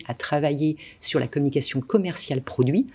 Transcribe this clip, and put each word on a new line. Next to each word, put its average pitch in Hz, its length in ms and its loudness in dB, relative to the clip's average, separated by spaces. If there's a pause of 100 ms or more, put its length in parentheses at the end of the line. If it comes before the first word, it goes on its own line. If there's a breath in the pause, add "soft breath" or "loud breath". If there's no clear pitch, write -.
à - 60 -6
travailler 147 640 0 (240 loud breath)
sur - 180 0
la 127 100 0
communication 139 520 0
commerciale 160 640 -2
produit, 143 520 2